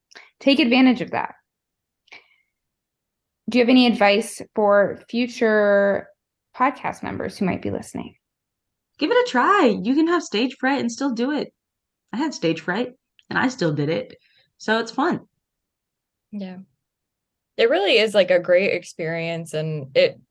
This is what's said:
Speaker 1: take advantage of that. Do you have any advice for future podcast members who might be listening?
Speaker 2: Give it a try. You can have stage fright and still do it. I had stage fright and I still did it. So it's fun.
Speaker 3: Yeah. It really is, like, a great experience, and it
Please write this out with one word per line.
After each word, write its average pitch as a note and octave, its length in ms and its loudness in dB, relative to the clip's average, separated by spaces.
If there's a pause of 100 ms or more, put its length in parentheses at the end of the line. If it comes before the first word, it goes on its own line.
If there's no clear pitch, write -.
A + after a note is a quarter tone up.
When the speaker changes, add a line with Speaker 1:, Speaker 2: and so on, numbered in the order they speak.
(400)
Speaker 1:
take C4+ 180 4
advantage B3 440 4
of D3 80 -10
that. - 240 -6 (2250)
Do A#3 80 0
you A#3+ 60 4
have A3+ 40 2
any B3+ 180 6
advice G3+ 540 2 (140)
for G3+ 460 2 (100)
future G#3+ 960 0 (500)
podcast - 460 -4
members - 340 -8
who G#3 80 -4
might - 160 -2
be - 100 -6
listening? - 440 -10 (840)
Speaker 2:
Give D#4 120 -2
it A#4+ 60 2
a B4 140 2
try. C4 520 2
You A#3+ 120 0
can D#4+ 120 2
have E4+ 160 0
stage B3 360 -4
fright C4 220 -2
and A#3 100 -4
still C#4 200 -6
do A#3+ 220 -4
it. C4+ 200 -6 (600)
I G3+ 60 -6
had D#4 140 -4
stage E3 280 -4
fright B3 320 -6 (360)
and F3+ 100 -4
I A#3+ 100 2
still E3+ 260 -2
did D3 160 -2
it. - 240 -6 (440)
So A3 200 -2
it's A3+ 140 -8
fun. C4+ 280 -2 (1120)
Speaker 3:
Yeah. F#3 280 -12 (960)
It A#3 120 2
really E4 300 2
is, G#3 160 2
like, F#3+ 160 4
a F#3 80 4
great F3+ 340 2
experience, E3 800 -6
and D#3 420 -6
it F3+ 220 2 (120)